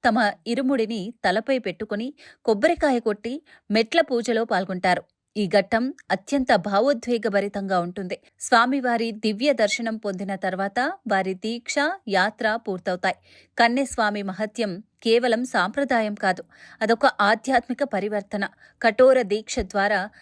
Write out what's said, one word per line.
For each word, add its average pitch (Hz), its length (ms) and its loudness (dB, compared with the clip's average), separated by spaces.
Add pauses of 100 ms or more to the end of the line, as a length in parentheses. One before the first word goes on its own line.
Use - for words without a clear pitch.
తమ 220 240 2 (140)
ఇరుముడిని 233 680 -2 (100)
తలపై 220 340 0
పెట్టుకుని 214 560 -6 (300)
కొబ్బరికాయ 269 540 2
కొట్టి 226 440 -4 (280)
మెట్ల 226 300 2
పూజలో 233 440 0
పాల్గొంటారు. 185 580 0 (340)
ఈ 214 100 -2
ఘట్టం 208 380 2 (260)
అత్యంత 254 480 0
భావోద్వేగభరితంగా 202 1200 0
ఉంటుంది. 180 360 -8 (240)
స్వామివారి 240 720 2
దివ్య 214 400 -2
దర్శనం 220 440 -2
పొందిన 196 400 -6
తర్వాత 196 420 -4 (300)
వారి 190 260 0
దీక్ష, 226 420 -8 (320)
యాత్ర 202 380 0 (100)
పూర్తవుతాయి. 185 640 -4 (400)
కన్యస్వామి 226 640 0
మహత్యం 196 500 -6 (300)
కేవలం 233 420 2
సాంప్రదాయం 220 680 0
కాదు, 185 280 -2 (380)
అదొక 226 260 2 (140)
ఆధ్యాత్మిక 240 640 2
పరివర్తన. 202 600 -4 (360)
కఠోర 254 420 6
దీక్ష 214 420 -4
ద్వారా 202 380 0 (200)